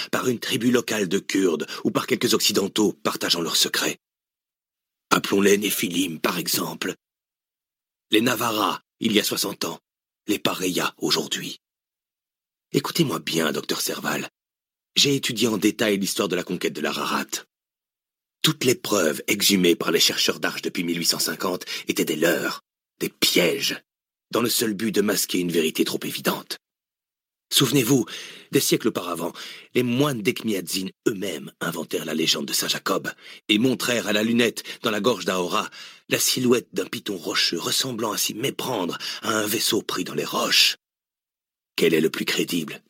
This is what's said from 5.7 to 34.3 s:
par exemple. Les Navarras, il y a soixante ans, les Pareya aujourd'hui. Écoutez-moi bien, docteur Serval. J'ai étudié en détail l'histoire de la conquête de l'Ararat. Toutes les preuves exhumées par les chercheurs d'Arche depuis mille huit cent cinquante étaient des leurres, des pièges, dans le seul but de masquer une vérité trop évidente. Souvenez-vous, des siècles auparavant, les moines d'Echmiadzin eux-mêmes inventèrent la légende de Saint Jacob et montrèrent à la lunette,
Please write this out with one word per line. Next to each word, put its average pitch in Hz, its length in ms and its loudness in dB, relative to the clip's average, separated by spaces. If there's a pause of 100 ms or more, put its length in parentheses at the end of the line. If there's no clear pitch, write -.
par - 200 0
exemple. - 580 -4 (1120)
Les 107 100 6
Navarras, 113 600 0 (180)
il 113 140 0
y 101 80 6
a - 40 2
soixante 98 400 -4
ans, 85 140 -8 (480)
les 98 140 -2
Pareya 90 580 0
aujourd'hui. - 640 -4 (1120)
Écoutez-moi - 480 0
bien, 80 320 0
docteur - 280 -4
Serval. 76 480 -4 (680)
J'ai 143 180 4
étudié 123 320 0
en 110 100 0
détail 104 420 2
l'histoire 98 280 -2
de 87 80 -2
la 90 80 0
conquête 87 300 -4
de 76 80 -10
l'Ararat. 73 680 -4 (960)
Toutes 151 220 0
les 127 100 4
preuves 85 520 0
exhumées 95 500 4
par 85 160 -2
les 82 80 4
chercheurs - 400 0
d'Arche 87 220 -4
depuis - 200 -4
mille 85 160 -2
huit 85 60 -4
cent 80 140 0
cinquante 90 480 -4 (220)
étaient - 180 0
des 80 100 -2
leurres, 76 460 0 (360)
des - 120 -4
pièges, - 720 0 (480)
dans 113 100 0
le 120 80 2
seul 110 240 0
but 104 200 -2
de 101 100 4
masquer 98 380 0
une 85 120 0
vérité 80 320 2
trop - 180 -2
évidente. - 560 -6 (920)
Souvenez-vous, 131 540 4 (440)
des 139 100 4
siècles - 280 0
auparavant, 87 440 -4 (420)
les 123 80 2
moines 123 400 0
d'Echmiadzin 98 640 -2 (180)
eux-mêmes 92 540 -2
inventèrent 82 460 -4
la 78 80 -4
légende 80 320 0
de 69 60 -8
Saint - 160 -2
Jacob - 440 -2 (360)
et 107 100 6
montrèrent 120 480 2
à 104 60 0
la 104 100 2
lunette, 117 400 2 (200)